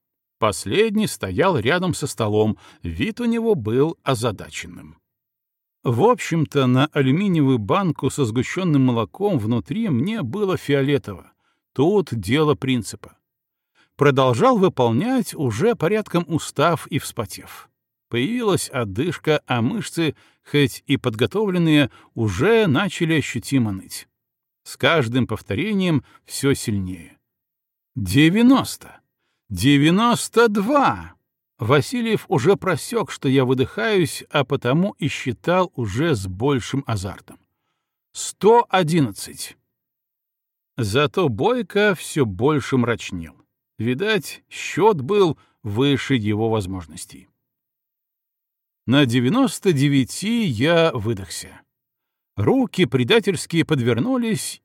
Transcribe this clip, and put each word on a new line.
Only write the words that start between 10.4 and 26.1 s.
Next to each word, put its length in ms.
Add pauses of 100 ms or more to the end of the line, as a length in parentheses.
фиолетово. 720 (420)
Тут 380
дело 460
принципа. 600 (800)
Продолжал 640
выполнять, 720
уже 440
порядком 500
устав 600
и 100
вспотев. 720 (380)
Появилась 600
одышка, 760
а 160
мышцы, 540 (280)
хоть 440
и 80
подготовленные, 960 (220)
уже 520
начали 480
ощутимо 560
ныть. 380 (560)
С 120
каждым 520
повторением 720 (220)